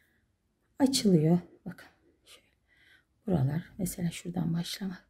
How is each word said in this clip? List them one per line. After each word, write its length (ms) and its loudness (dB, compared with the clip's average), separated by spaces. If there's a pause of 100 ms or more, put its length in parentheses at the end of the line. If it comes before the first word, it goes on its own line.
(800)
açılıyor. 600 4 (280)
Bakın 220 -14 (360)
şöyle 220 -20 (800)
buralar 520 0
mesela 320 -4
şuradan 440 -4
başlamak 560 -8